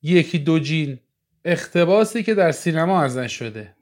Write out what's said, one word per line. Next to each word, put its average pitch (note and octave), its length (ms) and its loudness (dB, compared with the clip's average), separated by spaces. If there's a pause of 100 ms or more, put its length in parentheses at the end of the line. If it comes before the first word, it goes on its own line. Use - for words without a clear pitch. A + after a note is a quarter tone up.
یکی E3+ 360 2
دو D#3+ 200 2
جین C#3+ 400 -4 (460)
اقتباسی F3+ 800 2
که A3 120 0
در F3+ 180 4
سینما E3 500 0
ازش B2+ 300 -4
شده G#2+ 500 -12